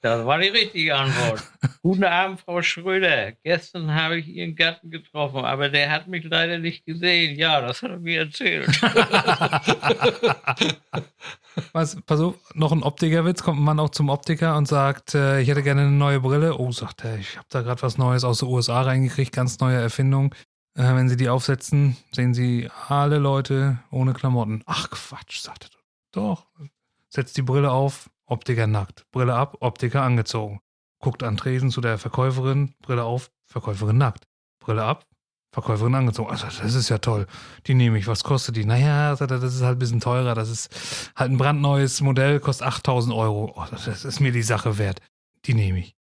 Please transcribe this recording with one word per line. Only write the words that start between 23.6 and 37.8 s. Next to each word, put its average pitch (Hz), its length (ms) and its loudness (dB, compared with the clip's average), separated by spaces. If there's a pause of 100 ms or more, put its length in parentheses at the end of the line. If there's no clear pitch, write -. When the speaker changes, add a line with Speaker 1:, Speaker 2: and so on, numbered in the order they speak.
Speaker 2:
ohne 131 240 0
Klamotten." 113 520 0
"Ach - 240 -6
Quatsch", - 500 -14
sagt - 240 -16
er. - 60 -20 (420)
"Doch." 196 340 -4 (640)
Setzt - 280 -6
die 143 60 -2
Brille 135 300 2
auf, 135 360 -2 (180)
Optiker 117 420 -2
nackt. 104 420 -4
Brille 127 240 0
ab, 135 260 -2
Optiker 127 420 -2
angezogen. 110 580 -2 (400)
Guckt 127 240 -2
an 110 120 -2
Tresen 127 340 0
zu 123 100 -4
der 113 180 -2
Verkäuferin, 131 840 -2
Brille 120 220 -4
auf, 123 300 -6 (140)
Verkäuferin 107 520 0
nackt. 131 300 0 (320)
Brille 110 240 -2
ab, 131 200 -4 (480)
Verkäuferin 117 440 0
angezogen. 117 340 0
"Also, - 160 -6
das 110 300 -4
ist 123 120 0
ja 110 100 0
toll. 104 280 0 (400)
Die 135 80 2
nehme 117 240 6